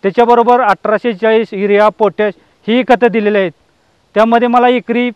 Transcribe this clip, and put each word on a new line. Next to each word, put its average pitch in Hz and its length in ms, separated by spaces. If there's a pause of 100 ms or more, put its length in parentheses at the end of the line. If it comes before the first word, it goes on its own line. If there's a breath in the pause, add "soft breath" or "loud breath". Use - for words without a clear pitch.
त्याच्याबरोबर 233 560
अठराशे 208 520
चाळीस 220 400
युरिया, 202 360
पोटॅश 208 460 (340 soft breath)
ही 240 200
खतं 240 180
दिलेली 208 320
आहेत. 185 140 (640)
त्यामध्ये 233 340
मला 247 200
एकरी 240 480